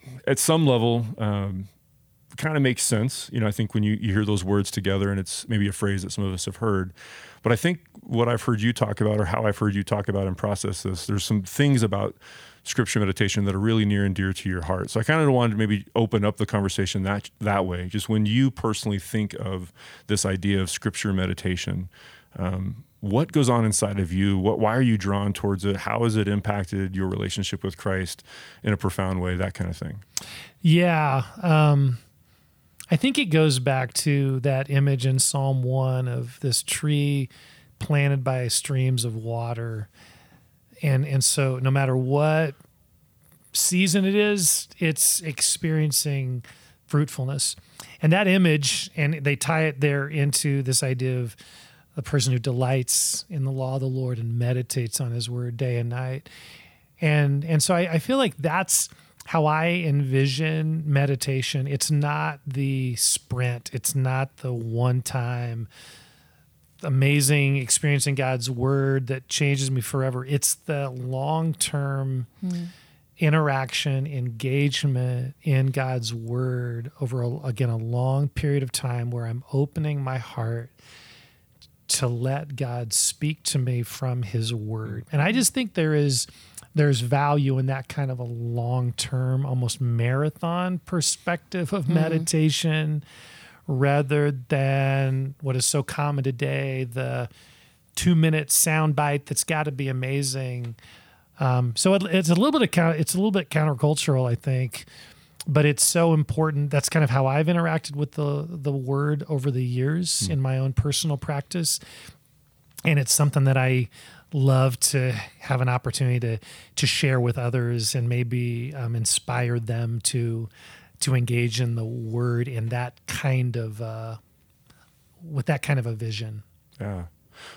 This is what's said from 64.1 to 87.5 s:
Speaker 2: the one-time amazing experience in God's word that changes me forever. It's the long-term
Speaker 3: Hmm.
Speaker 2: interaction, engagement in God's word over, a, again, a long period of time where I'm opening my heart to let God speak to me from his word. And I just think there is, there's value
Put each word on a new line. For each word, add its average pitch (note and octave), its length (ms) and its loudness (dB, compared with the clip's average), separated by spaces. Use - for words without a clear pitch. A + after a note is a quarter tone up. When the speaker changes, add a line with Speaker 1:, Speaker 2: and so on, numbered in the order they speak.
Speaker 2:
the B2+ 160 -6
one-time A#2+ 1120 -2
amazing C#3 720 4
experience C#3 500 0
in C#3 80 0
God's B2+ 340 -2
word C3+ 580 0
that C3 200 -6
changes C#3 440 0
me C3 100 0
forever. C3 440 -4
It's C#3 300 0
the C#3+ 340 -6
long-term C3+ 1400 -2
Speaker 3:
Hmm. F3 220 -4
Speaker 2:
interaction, C#3 880 0
engagement B2+ 1400 -2
in C3+ 260 2
God's B2+ 460 -2
word A#2+ 800 -4
over, B2 220 -2
a, A#2+ 160 -2
again, B2+ 300 -2
a A2+ 80 0
long B2+ 520 0
period C#3+ 320 0
of C3 100 -4
time A#2+ 380 -4
where A#2+ 160 -4
I'm A#2 260 -6
opening D3 520 0
my C3 160 -4
heart A#2 500 -6
to - 200 0
let C3 480 -4
God A#2+ 380 -6
speak - 500 -2
to - 140 -2
me B2 240 0
from B2+ 400 -4
his A2+ 320 -2
word. A2 580 -8
And D3 100 0
I F3+ 100 2
just A#3+ 240 2
think B3 180 -2
there D#3 220 2
is, C#3 320 2
there's D3 240 4
value C#3 580 2